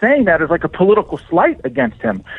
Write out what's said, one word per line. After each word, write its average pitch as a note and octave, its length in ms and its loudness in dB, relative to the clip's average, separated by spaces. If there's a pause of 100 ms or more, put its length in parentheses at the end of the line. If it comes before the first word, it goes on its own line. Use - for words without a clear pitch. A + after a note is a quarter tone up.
saying B3+ 240 2
that E3 160 2
as, D3 80 -2
like, E3+ 160 -2
a - 20 -2
political F#3+ 500 0
slight F3+ 460 0
against B2 380 -4
him. G2 200 -4 (180)